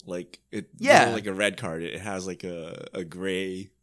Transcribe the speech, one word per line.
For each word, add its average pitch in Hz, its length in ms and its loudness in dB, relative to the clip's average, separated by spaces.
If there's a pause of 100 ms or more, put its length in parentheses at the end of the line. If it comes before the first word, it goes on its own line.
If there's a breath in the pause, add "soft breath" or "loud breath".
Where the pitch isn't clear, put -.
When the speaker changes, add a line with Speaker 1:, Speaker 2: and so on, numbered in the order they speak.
Speaker 1:
like, 90 360 -10 (100)
it, 107 180 -8 (100)
Speaker 2:
Yeah. 208 320 8
Speaker 1:
like, 110 160 -2
a 98 80 -4
red 101 240 2
card. 82 260 -6
It 80 160 -8
has, 95 260 -6
like, 90 160 -8
a, 85 500 -10
a 92 120 -6
gray 92 680 -4 (120)